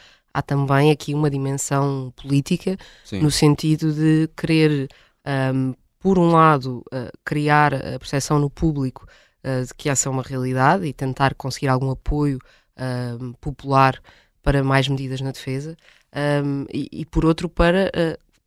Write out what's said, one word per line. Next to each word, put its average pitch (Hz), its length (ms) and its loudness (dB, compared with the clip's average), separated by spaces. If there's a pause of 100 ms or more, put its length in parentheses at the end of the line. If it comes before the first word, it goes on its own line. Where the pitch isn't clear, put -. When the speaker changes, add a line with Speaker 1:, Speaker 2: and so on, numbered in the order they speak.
(340)
Speaker 1:
há 143 80 -4
também 143 500 2
aqui 147 220 -2
uma 151 160 0
dimensão 139 840 -2 (100)
política, 143 560 -2 (280)
Speaker 2:
Sim. 101 160 -4
Speaker 1:
no 151 100 4
sentido 156 640 2
de 156 420 2
querer, 156 540 0 (340)
ahm, 131 480 -2 (280)
por 190 200 2
um 170 120 4
lado, 147 600 4
eh, 123 180 -8 (140)
criar 147 500 2
a 131 240 -6
percepção 143 420 -2
no 143 100 0
público, 143 580 -4 (340)
eh, 131 200 -4
de 120 120 -8
que - 140 -8
essa 135 220 -2
é - 20 -4
uma 131 100 -4
realidade 131 640 0
e 139 60 -4
tentar 135 420 -2
conseguir 135 360 -6
algum 131 220 2
apoio, 147 460 -2 (380)
ahm, 123 640 -8
popular 135 600 0 (420)
para 139 180 0
mais 135 280 2
medidas 131 320 -6
na 135 100 -6
defesa, 139 460 -10 (340)
ahm, 143 600 -2
e, 143 180 -6
e - 140 -8
por - 180 -2
outro 165 240 2
para, 175 460 2
eh, 165 240 -2 (300)